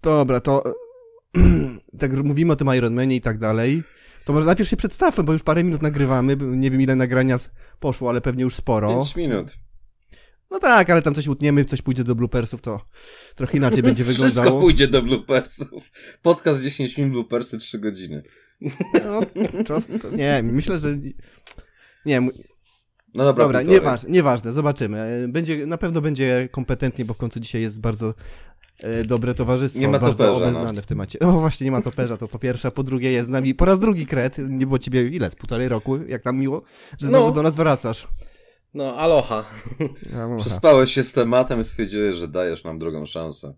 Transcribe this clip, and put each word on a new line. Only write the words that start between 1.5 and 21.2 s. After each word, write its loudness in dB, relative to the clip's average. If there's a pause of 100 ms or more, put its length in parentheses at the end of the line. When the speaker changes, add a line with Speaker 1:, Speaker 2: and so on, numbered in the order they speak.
Speaker 1:
tak -2
mówimy 2
o 2
tym 0
Ironmanie 0
i -2
tak -4
dalej, 0 (420)
to -2
może 2
najpierw 2
się 0
przedstawmy, 0
bo 0
już 0
parę 2
minut -2
nagrywamy, 2
nie 0
wiem, 2
ile 2
nagrania 2
s-, -6 (300)
poszło, -4
ale 0
pewnie -2
już -2
sporo. 0
Speaker 2:
Pięć -2
minut. -2 (1040)
Speaker 1:
No -6
tak, 6
ale 6
tam 0
coś -4
utniemy, 2
coś -4
pójdzie -2
do 0
bloopersów, -2
to -8 (540)
trochę -4
inaczej 4
będzie 4
Speaker 2:
<laughs> -
Wszystko 2
Speaker 1:
wyglądało. 4
Speaker 2:
pójdzie 6
do 4
bloopersów. -2 (320)
Podcast 2
dziesięć -4
minut, 0
bloopersy -4
trzy -12
godziny. -8 (800)
Speaker 1:
No, -4 (440)
czas... -4 (240)
nie, 0
myślę, -2
że... -4 (1120)